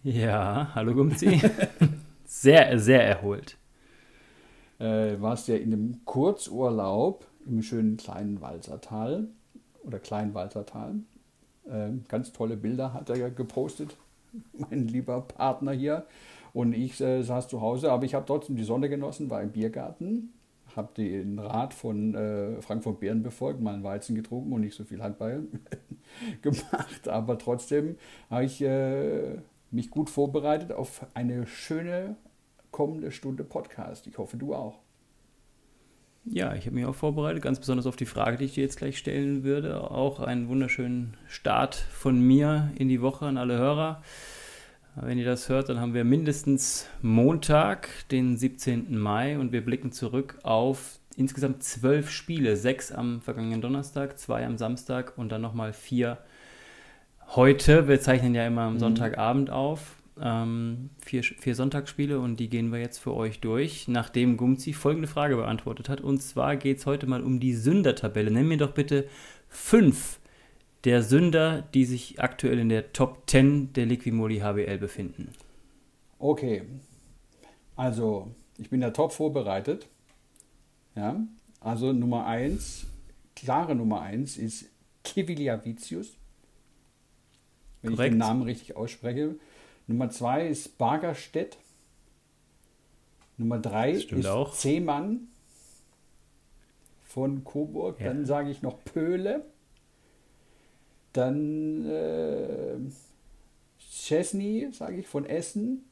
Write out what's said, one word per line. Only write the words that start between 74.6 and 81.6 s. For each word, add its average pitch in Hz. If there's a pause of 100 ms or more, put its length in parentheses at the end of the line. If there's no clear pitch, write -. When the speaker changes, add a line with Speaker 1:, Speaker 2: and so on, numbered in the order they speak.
Speaker 1:
L 98
befinden. 101 (880)
Speaker 2:
Okay, 135 (1120)
also 113 (220)
ich -
bin 127
ja 120
top 156
vorbereitet. 139 (1080)
Ja? 104 (460)